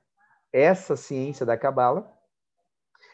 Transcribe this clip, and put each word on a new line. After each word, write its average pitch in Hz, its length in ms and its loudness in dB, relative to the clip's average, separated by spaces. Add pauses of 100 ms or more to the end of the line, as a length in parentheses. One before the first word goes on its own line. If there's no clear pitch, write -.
(540)
essa 160 420 4
ciência 135 500 -8
da 117 120 0
Cabala, 131 540 -2 (1040)